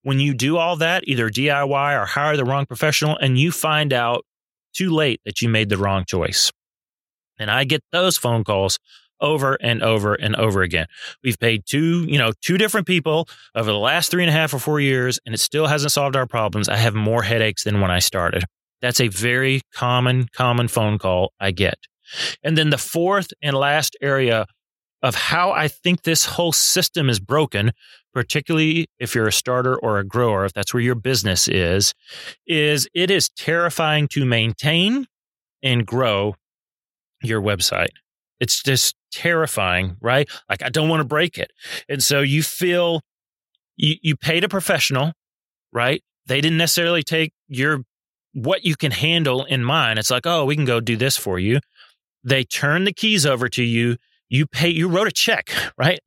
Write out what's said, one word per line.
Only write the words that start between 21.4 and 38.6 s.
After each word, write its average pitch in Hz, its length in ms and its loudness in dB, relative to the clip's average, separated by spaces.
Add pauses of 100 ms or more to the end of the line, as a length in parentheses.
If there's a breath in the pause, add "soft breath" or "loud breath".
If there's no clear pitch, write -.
get. 92 260 0 (640 loud breath)
And 156 140 0
then 151 140 4
the 139 60 2
fourth 180 540 -2 (100)
and 143 140 -2
last 143 460 0
area 131 440 0 (560)
of 127 140 0
how 180 360 0
I 156 180 0
think - 320 -2
this 165 240 2
whole 175 260 -2
system - 580 0
is 104 120 0
broken, 113 500 0 (420 loud breath)
particularly 156 760 0 (120)
if 123 160 -6
you're 110 140 2
a - 20 2
starter 127 460 0
or 110 200 0
a 98 60 -2
grower, 104 400 0
if 98 80 -2
that's - 220 -6
where 123 100 0
your 123 120 2
business 107 520 0
is, 92 460 2 (520 loud breath)
is 151 480 0
it 175 160 0
is 185 200 2
terrifying 156 800 0
to 139 160 0
maintain 151 840 0 (560)
and 120 240 0
grow 104 480 0 (880)
your 110 180 -2
website. 95 520 -2 (480)
It's - 200 -2